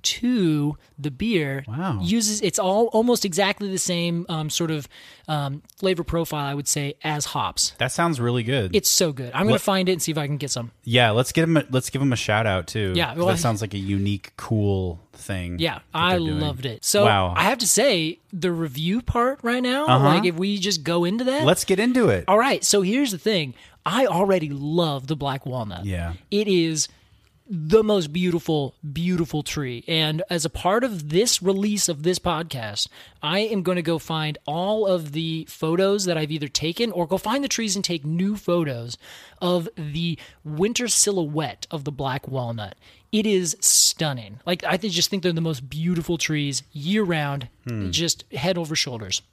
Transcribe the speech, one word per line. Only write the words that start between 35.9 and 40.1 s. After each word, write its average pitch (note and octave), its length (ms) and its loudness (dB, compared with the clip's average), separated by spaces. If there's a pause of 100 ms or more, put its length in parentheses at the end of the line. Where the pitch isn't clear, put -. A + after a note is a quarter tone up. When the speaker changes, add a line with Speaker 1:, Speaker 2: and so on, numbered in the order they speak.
Speaker 1:
that F3 120 0
I've D3+ 140 -2
either D3+ 160 -4
taken E3+ 460 -2
or E3+ 160 -2
go F#3 100 0
find A#3 240 0
the C#4 60 -4
trees A3 260 -2
and F#3+ 100 -2
take E3 200 -4
new F3+ 320 0
photos C#3 600 -2 (460)
of F3+ 340 2
the D#3+ 400 -4 (280)